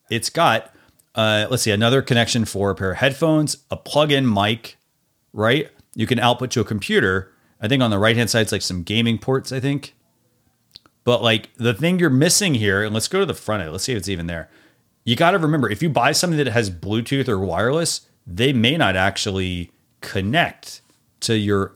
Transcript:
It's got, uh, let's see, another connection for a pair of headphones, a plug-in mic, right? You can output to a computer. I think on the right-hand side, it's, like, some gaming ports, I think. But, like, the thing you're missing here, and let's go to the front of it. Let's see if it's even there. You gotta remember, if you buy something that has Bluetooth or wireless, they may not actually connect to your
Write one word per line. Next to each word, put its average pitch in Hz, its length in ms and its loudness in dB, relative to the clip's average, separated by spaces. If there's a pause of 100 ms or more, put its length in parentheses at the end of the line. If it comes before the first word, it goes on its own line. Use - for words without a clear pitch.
(100)
It's 113 200 -4
got, 135 440 0 (400)
uh, 107 360 2
let's 127 120 -2
see, 113 80 0
another 117 300 2
connection 117 460 0
for 98 240 -2
a 95 40 -2
pair 95 180 -4
of 87 40 -8
headphones, 151 600 0 (120)
a - 60 -6
plug-in 143 560 2
mic, 104 460 -2 (560)
right? 117 360 0 (240)
You 110 120 -2
can 117 120 0
output 120 340 0
to 123 80 0
a 104 40 0
computer. 101 680 -2 (280)
I 110 80 -4
think 135 140 2
on 117 80 2
the 101 80 0
right-hand 113 320 2
side, 113 120 2
it's, 104 100 -2
like, 101 100 -4
some 90 200 -6
gaming 113 360 0
ports, - 340 -4
I 131 80 -6
think. 143 340 -4 (1120)
But, 120 180 2
like, 113 340 0
the 120 160 0
thing 170 260 0
you're 170 120 2
missing 160 440 2
here, 104 280 2
and 107 100 -4
let's 110 160 -2
go 190 120 -2
to 196 60 0
the 131 80 -4
front 107 280 -4
of 78 60 -8
it. - 20 -8
Let's 87 140 -8
see 131 80 -4
if 117 60 -4
it's 92 100 -8
even 85 180 -4
there. 82 240 -8 (540)
You 117 120 0
gotta 170 220 4
remember, 151 320 0
if 104 120 -4
you 170 60 0
buy 127 240 2
something 160 260 0
that 139 100 0
has 113 220 0
Bluetooth 113 580 -2
or 95 100 0
wireless, 107 640 -2 (240)
they 117 260 0
may 123 240 2
not 101 200 2
actually 92 720 -2 (300)
connect - 800 -4 (400)
to 113 180 0
your 101 380 0